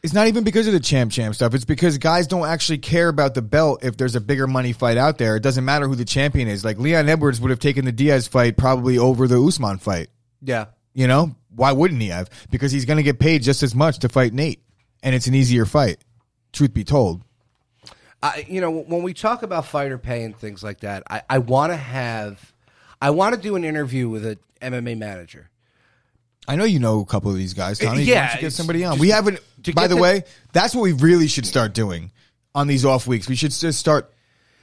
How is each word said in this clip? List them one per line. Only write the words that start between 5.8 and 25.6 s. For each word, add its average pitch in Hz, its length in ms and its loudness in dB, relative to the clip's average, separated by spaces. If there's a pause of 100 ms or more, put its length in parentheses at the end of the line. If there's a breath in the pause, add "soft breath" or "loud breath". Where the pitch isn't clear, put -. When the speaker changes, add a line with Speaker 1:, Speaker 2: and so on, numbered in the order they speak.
Speaker 1:
who 135 80 -2
the 120 100 -4
champion 135 440 0
is. 101 160 -6
Like, 107 140 -4
Leon 151 300 2
Edwards 147 320 2
would 131 100 0
have 123 100 -2
taken 139 240 0
the 127 80 -2
Diaz 135 340 2
fight 120 300 2
probably 127 420 2
over 127 300 4
the 123 120 4
Usman 120 380 2
fight. 90 300 -4 (340)
Speaker 2:
Yeah. 117 240 -4 (260)
Speaker 1:
You 131 140 0
know? 139 300 2 (180)
Why 131 160 2
wouldn't 139 320 2
he 104 60 -2
have? 90 200 -6 (220 loud breath)
Because 131 220 -2
he's 135 120 -2
gonna 151 200 0
get 139 160 0
paid 151 240 4
just 135 180 2
as 120 140 -2
much 151 240 2
to 123 80 0
fight 127 260 2
Nate. 147 260 -4 (440)
And 120 100 0
it's 127 140 -2
an 127 80 2
easier 123 300 4
fight, 120 320 0 (540)
truth 139 220 0
be 110 100 -4
told. 98 380 0 (1000 loud breath)
Speaker 2:
I, 147 240 -4
you 185 120 -6
know, 170 100 -2
when 160 340 -6
we 185 100 -8
talk 233 300 -4
about 175 220 -6
fighter 139 320 -6
pay 120 260 -8
and 107 120 -14
things 101 280 -16
like 104 160 -12
that, 101 300 -10
I, 107 200 -10
I 131 80 2
wanna 139 380 0
have, 120 760 -10 (480 soft breath)
I 139 100 0
wanna 196 260 2
do 202 180 -6
an 175 100 -2
interview 135 440 -4
with 110 180 -8
an 107 120 -8 (220)
M 127 140 -8
M 120 140 -6
A 117 80 -6
manager. 92 520 -14 (1000)